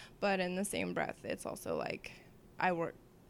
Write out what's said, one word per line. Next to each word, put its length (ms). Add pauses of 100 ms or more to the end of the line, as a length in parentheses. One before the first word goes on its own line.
(200)
but 220
in 160
the 80
same 280
breath, 300
it's 220
also, 320
like, 340 (480)
I 140
work 220 (340)